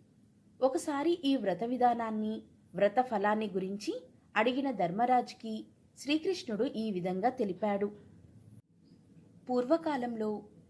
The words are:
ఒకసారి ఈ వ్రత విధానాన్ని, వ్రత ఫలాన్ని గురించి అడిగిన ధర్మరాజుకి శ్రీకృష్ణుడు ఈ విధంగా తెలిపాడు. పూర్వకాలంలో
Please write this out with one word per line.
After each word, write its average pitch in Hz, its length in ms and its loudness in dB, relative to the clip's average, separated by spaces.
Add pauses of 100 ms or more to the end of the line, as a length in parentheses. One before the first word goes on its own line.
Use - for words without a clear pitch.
(600)
ఒకసారి 302 640 0
ఈ 277 120 4
వ్రత 196 280 0
విధానాన్ని, 226 800 0 (320)
వ్రత 202 260 4
ఫలాన్ని 220 480 2
గురించి 202 560 -4 (320)
అడిగిన 254 340 2
ధర్మరాజుకి 220 960 0 (320)
శ్రీకృష్ణుడు 294 640 -2
ఈ 220 260 -4
విధంగా 185 380 0
తెలిపాడు. 202 640 -2 (1600)
పూర్వకాలంలో 247 920 0 (280)